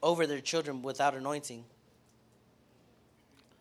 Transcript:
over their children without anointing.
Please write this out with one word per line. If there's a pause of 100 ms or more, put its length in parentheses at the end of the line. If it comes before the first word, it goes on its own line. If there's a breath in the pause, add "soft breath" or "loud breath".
over
their
children
without
anointing. (2000)